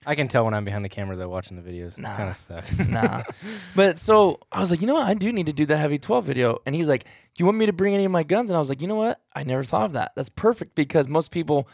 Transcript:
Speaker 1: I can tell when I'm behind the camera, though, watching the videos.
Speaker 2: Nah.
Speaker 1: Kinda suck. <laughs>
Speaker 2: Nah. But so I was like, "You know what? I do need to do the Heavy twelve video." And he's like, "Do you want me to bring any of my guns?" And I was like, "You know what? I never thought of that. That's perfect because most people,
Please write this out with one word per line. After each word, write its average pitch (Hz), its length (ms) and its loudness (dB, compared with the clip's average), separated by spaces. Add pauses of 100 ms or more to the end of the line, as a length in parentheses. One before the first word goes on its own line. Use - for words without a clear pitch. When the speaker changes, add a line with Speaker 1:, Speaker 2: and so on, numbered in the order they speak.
Speaker 1:
I 147 100 -2
can 143 120 -2
tell 120 180 2
when 110 80 0
I'm 104 120 -2
behind 101 200 -6
the 92 40 -6
camera, 95 260 -8
though, 90 140 -8
watching 104 320 -8
the - 80 -18
videos. 87 280 -12
Speaker 2:
Nah. 104 200 -10
Speaker 1:
Kinda 98 160 -6
suck. - 320 -16 (120)
<laughs> - 120 0
Speaker 2:
Nah. 113 340 0 (520)
But 185 240 4
so 208 400 6 (120)
I - 80 -6
was 185 120 0
like, 165 100 2
"You 214 60 0
know 285 80 2
what? 277 120 2
I 190 60 2
do 208 180 0
need 190 160 -2
to 151 60 -4
do 147 120 2
the 151 120 2
Heavy 147 200 0
twelve 185 280 0
video." 127 400 0
And 135 100 -4
he's 165 140 0
like, 131 140 2
"Do - 60 -20 (280)
you 175 80 2
want 214 120 4
me 220 100 4
to 208 60 2
bring 196 200 2
any 196 120 2
of 190 60 0
my 170 120 2
guns?" 202 260 0
And 180 60 0
I 160 40 4
was 139 100 0
like, 139 120 -4
"You 175 60 -6
know 214 80 -2
what? 220 260 -2 (140)
I 143 80 -8
never 131 200 -2
thought 170 220 0
of 175 80 -4
that. 120 220 -4
That's 139 140 -6
perfect - 460 -2
because 147 320 2
most 156 240 -2
people, 147 420 -2